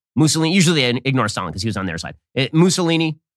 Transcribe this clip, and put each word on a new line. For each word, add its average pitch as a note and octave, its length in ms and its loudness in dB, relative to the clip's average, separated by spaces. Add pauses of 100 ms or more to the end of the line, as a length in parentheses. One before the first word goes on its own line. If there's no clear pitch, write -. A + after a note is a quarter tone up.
(160)
Mussolini. D#3+ 380 2
Usually D#3 380 2
they B2 120 -2
ignore B2+ 260 0
Stalin F#2 220 -6
'cause F#2 120 -8
he A2+ 40 -2
was G#2 100 -4
on F#2+ 100 -4
their E2 100 -6
side. D2 180 -12 (220)
Uh, C3+ 160 -2
Mussolini, E3 640 2 (200)